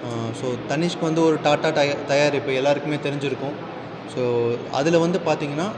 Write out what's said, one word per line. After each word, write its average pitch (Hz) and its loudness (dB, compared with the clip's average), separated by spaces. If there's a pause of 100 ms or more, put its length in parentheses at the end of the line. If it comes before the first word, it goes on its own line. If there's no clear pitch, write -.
ஆ, 123 -6 (320)
so, 127 -4 (180)
தனிஷ்க்கு 165 -2
வந்து 160 2
ஒரு 156 4
டாட்டா 156 4
தயா-, 143 0
தயாரிப்பு 139 2
எல்லாருக்குமே 143 2
தெரிஞ்சிருக்கும். 139 -4 (640)
So, 120 0 (180)
அதுல 160 4
வந்து 175 2
பாத்தீங்கன்னா 156 0